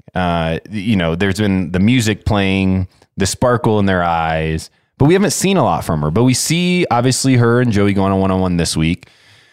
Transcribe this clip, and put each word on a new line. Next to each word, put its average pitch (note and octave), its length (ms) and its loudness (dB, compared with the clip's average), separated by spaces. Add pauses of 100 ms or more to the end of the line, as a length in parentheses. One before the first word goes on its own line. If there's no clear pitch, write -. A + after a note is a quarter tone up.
(140)
Uh, E2+ 460 -2 (100)
you G#2 280 -2
know, E2 180 0
there's F#2+ 240 -2
been F#2 320 -2
the F2+ 80 -2
music A2 460 0
playing, F#2+ 640 0 (280)
the G2 100 -2
sparkle A#2 540 0
in G2+ 60 2
their F#2 180 0
eyes, D#2+ 680 -2 (280)
but C3 80 2
we E3 80 4
haven't G3 180 2
seen F#3+ 260 -2
a C#3 60 2
lot F2 220 0
from D#2 160 -2
her. D2+ 100 -2
But A2 120 2
we B2+ 100 4
see, F3 580 0
obviously, B2+ 460 2
her A#2+ 240 4
and A#2 100 0
Joey G2+ 220 2
go G2 100 0
on G2 80 2
a F#2+ 60 0
one-on-one F#2 400 0
this E2+ 180 -2
week. D#2+ 320 -2 (440)